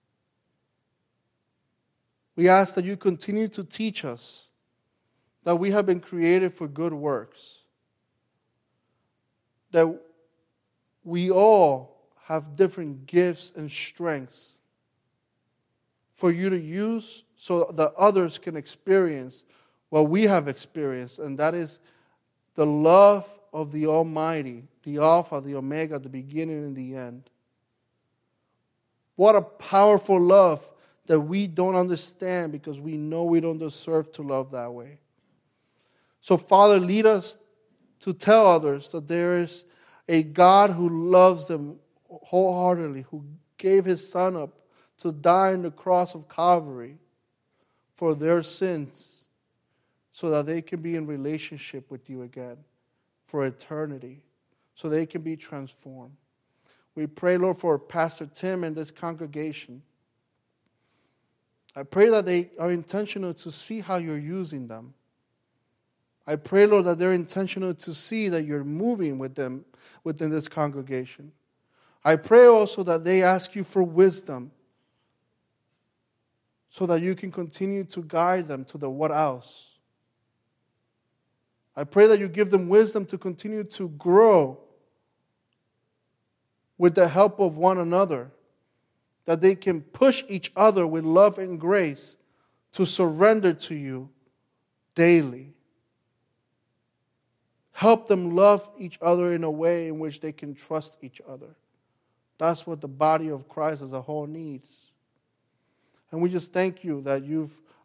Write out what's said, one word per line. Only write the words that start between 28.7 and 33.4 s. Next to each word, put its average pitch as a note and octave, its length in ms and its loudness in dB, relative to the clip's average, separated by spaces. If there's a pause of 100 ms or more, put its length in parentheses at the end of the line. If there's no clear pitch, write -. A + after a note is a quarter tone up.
What G#3 200 6
a F#3+ 60 2
powerful G3 800 2
love F3+ 480 4 (380)
that D#3+ 120 4
we F#3 280 -4
don't F#3 280 -2
understand F3+ 760 -4
because D3 280 -12
we D#3 160 -10
know D#3 280 -6
we E3+ 160 2
don't D#3+ 180 -2